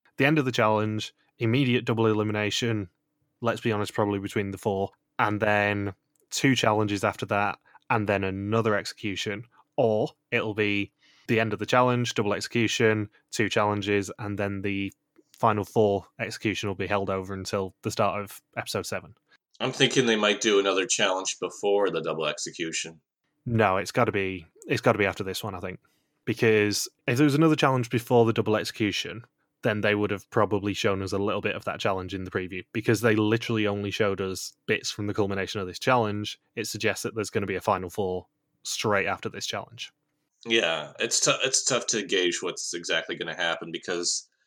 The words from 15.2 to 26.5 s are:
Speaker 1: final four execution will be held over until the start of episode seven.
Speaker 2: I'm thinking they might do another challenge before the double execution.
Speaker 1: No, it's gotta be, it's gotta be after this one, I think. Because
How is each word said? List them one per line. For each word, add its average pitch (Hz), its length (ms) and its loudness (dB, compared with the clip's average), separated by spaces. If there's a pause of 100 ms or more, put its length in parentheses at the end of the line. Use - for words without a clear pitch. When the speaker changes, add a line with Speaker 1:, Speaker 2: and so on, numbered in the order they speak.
Speaker 1:
final 107 260 2
four 101 400 2 (140)
execution 110 500 -4
will 95 60 -4
be 98 100 -6
held 98 240 -2
over 95 240 -4
until 95 480 -6
the 110 80 -4
start 101 320 0
of - 220 -14 (120)
episode 104 300 -6
seven. - 300 -10 (440)
Speaker 2:
I'm 127 120 -2
thinking 131 340 4
they 113 100 4
might 104 240 2
do 104 200 6
another 95 260 2
challenge 95 540 0
before 101 500 0
the 82 100 -2
double 78 280 -4
execution. 80 760 -8 (420)
Speaker 1:
No, 110 340 2
it's 101 140 -6
gotta 113 200 2
be, 95 340 -4 (220)
it's 135 140 0
gotta 113 180 4
be 101 80 4
after 95 160 -4
this 92 200 -6
one, 101 120 -8
I 87 40 -10
think. 92 200 -10 (460)
Because 107 640 2 (200)